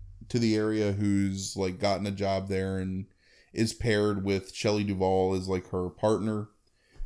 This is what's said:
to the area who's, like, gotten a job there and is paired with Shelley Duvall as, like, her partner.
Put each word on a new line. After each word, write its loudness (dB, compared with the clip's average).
to 0
the 4
area 2
who's, 0
like, -4
gotten 0
a -4
job -2
there -2
and -4
is 0
paired 2
with 0
Shelley 0
Duvall 2
as, -4
like, -2
her -2
partner. 0